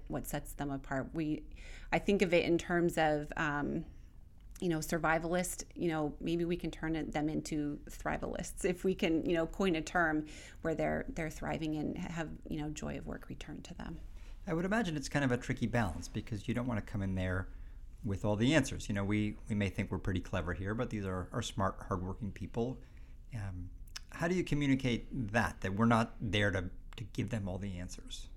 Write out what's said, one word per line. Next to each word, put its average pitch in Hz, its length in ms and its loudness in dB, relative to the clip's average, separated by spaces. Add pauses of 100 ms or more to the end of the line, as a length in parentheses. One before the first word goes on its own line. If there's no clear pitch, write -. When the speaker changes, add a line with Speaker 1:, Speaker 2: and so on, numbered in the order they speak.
Speaker 1:
what 147 200 -4
sets - 260 -4
them 143 160 -4
apart. 135 440 -2
We, 156 300 0 (480)
I 160 60 4
think 202 240 6
of 185 100 4
it 170 140 8
in 165 140 6
terms 170 380 2
of, 151 400 4
um, 147 480 0 (760)
you 180 80 2
know, 160 100 2
survivalist, 165 840 2 (100)
you 175 140 2
know, 151 320 2
maybe 170 240 0
we 175 100 2
can 170 160 -2
turn 160 240 -2
it, 156 160 -2
them 151 160 2
into 151 500 -2 (120)
thrivalists - 760 -4
if 180 220 2
we 185 100 4
can, 165 340 2
you 175 60 4
know, 165 100 2
coin 185 300 2
a 160 60 0
term 156 440 2 (360)
where 165 120 0
they're, 156 400 0
they're 160 160 -2
thriving 156 460 -2
and 151 220 -2
have, 165 320 -4 (200)
you 156 100 -2
know, 151 100 -2
joy 147 280 -4
of 143 80 -8
work - 220 -8
returned - 380 -10
to - 80 -12
them. - 260 -8 (480)
Speaker 2:
I 180 60 0
would 170 100 2
imagine 190 320 2
it's 135 140 -4
kind 143 160 4
of 123 60 6
a 123 60 4
tricky 127 300 0
balance 110 400 2
because 104 400 -4
you 113 60 2
don't 123 140 0
wanna 113 140 0
come - 220 -2
in 95 120 2
there 92 340 0 (560)
with 98 180 -2
all 104 140 4
the 123 160 6
answers. 131 340 2
You 104 80 0
know, 101 80 2
we, 107 320 2 (140)
we 110 60 0
may 101 140 4
think 90 220 -2
we're 95 60 0
pretty 92 240 0
clever 87 320 -2
here, 95 200 -2
but 120 160 -2
these 107 160 -2
are, 92 280 -2
are 120 80 -2
smart, 98 340 0 (120)
hardworking 95 440 -2
people. 120 480 -4 (540)
Um, 92 360 -6 (420)
how 170 180 0
do 185 60 4
you 180 100 4
communicate 135 640 4 (260)
that, 113 260 4
that 95 160 0
we're 113 100 6
not 117 360 6
there 104 280 4
to, 92 140 2 (320)
to - 160 -8
give 104 180 0
them 101 200 -2
all 92 80 -2
the 95 200 -4
answers? - 600 -8